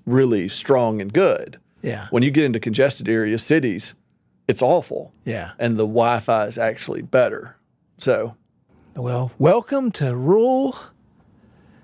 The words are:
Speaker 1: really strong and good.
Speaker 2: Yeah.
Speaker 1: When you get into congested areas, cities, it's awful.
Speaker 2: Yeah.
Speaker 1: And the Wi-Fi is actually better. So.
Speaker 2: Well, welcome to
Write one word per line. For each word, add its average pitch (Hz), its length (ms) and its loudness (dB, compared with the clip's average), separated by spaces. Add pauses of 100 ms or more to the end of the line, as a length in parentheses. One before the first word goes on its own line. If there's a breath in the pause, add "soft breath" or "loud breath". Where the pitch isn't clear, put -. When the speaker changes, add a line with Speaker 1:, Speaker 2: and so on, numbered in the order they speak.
Speaker 1:
really 117 420 2
strong 117 520 0
and 101 120 -8
good. 147 460 0 (240)
Speaker 2:
Yeah. 107 280 -8
Speaker 1:
When 117 120 2
you 143 80 2
get 151 140 2
into 113 160 -2
congested 120 480 0
areas, 110 340 0
cities, 123 540 -2 (500)
it's - 160 0
awful. - 500 0 (120)
Speaker 2:
Yeah. 104 340 -8
Speaker 1:
And 117 180 0
the 110 100 2
Wi-Fi 113 600 2
is 113 120 -10
actually 113 440 -4
better. - 540 0 (420)
So. 113 380 -2 (580)
Speaker 2:
Well, 123 440 -4
welcome 233 540 2
to 131 220 -4 (1700 soft breath)